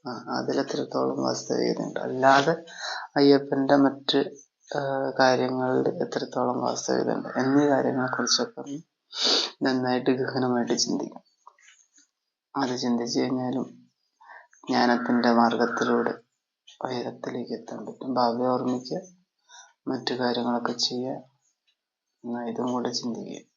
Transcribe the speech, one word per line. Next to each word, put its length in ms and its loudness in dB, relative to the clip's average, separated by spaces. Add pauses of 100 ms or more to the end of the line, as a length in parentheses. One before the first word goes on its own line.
ആ, 280 -8
അതിലെത്രത്തോളം 840 -2
വാസ്തവികതയുണ്ട്? 760 -2
അല്ലാതെ 560 4 (600)
അയ്യപ്പന്റെ 580 6
മറ്റ്, 420 2 (600)
ആ, 40 -2 (380)
കാര്യങ്ങളിൽ 720 4
എത്രത്തോളം 720 -2
വാസ്തവികതയുണ്ട് 680 -2
എന്നീ 380 2
കാര്യങ്ങളെക്കുറിച്ചൊക്കെ 920 0
ഒന്ന് 200 -10 (840)
നന്നായിട്ട് 440 2
ഗഹനമായിട്ട് 720 0
ചിന്തിക്കണം. 440 -4 (1400)
അത് 180 -2
ചിന്തിച്ചു 400 0
കഴിഞ്ഞാലും 680 -4 (680)
ജ്ഞാനത്തിന്റെ 760 2
മാർഗത്തിലൂടെ 840 2 (680)
ഉയരത്തിലേക്ക് 680 -8
എത്താൻ 320 -12
പറ്റും. 280 -8
ഭാവി 320 2
ഓർമ്മിക്കുക, 560 -2 (840)
മറ്റു 260 -4
കാര്യങ്ങളൊക്കെ 580 -2
ചെയ്യുക, 420 -4 (1120)
എന്നാ 180 -6
ഇതും 280 -4
കൂടെ 180 -2
ചിന്തിക്കുക. 560 -8 (120)